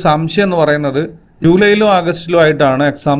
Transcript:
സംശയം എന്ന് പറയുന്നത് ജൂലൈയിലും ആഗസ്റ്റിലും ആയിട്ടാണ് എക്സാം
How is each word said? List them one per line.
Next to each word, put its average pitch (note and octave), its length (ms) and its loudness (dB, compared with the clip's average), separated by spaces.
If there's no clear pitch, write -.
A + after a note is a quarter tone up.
സംശയം D#3+ 420 0
എന്ന് F3+ 140 -2
പറയുന്നത് D3 400 -2
ജൂലൈയിലും G#3 520 2
ആഗസ്റ്റിലും E3+ 460 -2
ആയിട്ടാണ് C#3+ 480 0
എക്സാം C#3+ 280 -2